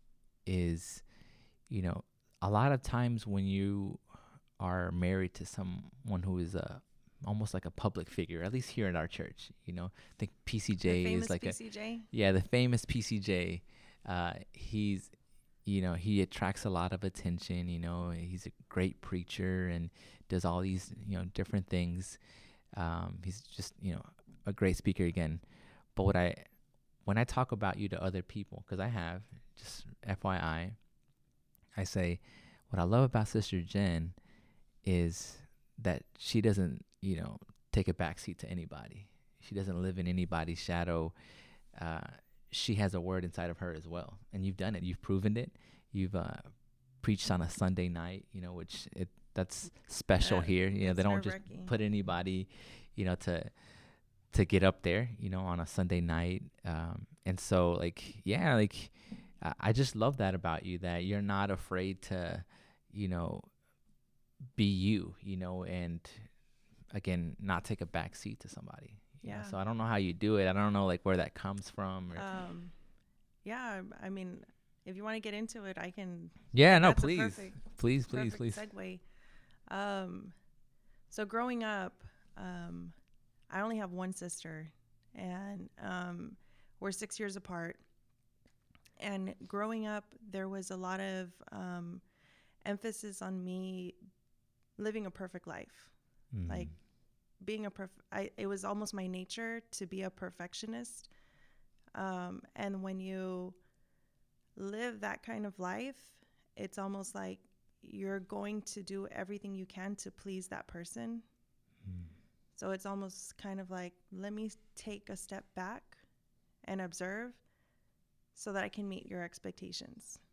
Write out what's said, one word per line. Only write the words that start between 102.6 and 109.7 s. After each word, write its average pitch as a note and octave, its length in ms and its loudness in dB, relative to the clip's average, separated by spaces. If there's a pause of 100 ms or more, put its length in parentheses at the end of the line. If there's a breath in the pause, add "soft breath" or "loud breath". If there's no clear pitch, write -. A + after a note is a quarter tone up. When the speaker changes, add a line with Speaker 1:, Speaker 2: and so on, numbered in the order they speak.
Speaker 2:
when F#3+ 180 -6
you F#3 540 -6 (1040)
live G#3+ 440 -6
that G3+ 220 -4
kind G#3+ 240 -6
of G3 120 -10
life, G#3+ 540 -6 (420 soft breath)
it's - 220 -10
almost G3 380 -6
like F#3+ 240 -8 (420)
you're G3 400 -6
going G3+ 400 -6
to G3+ 220 -10
do G3 280 -8
everything G3 440 -8
you F#3+ 100 -8
can F#3+ 320 -8